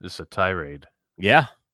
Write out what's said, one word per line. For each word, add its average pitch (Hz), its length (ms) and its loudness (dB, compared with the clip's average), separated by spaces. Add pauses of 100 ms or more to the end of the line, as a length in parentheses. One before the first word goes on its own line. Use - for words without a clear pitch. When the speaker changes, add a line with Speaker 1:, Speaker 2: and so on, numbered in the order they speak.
Speaker 1:
Just 90 180 -12
a 82 40 -10
tirade. 92 640 -4 (320)
Speaker 2:
Yeah. 117 280 4 (280)